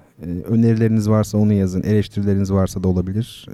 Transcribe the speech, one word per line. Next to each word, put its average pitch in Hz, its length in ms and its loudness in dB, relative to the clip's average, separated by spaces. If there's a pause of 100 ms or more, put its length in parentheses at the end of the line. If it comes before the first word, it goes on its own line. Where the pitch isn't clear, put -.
(220)
Ee, 76 40 -14
önerileriniz 110 840 0
varsa 107 280 0
onu 107 160 4
yazın. 95 300 0
Eleştirileriniz 101 680 0
varsa 95 320 0
da 92 40 2
olabilir. 95 680 -4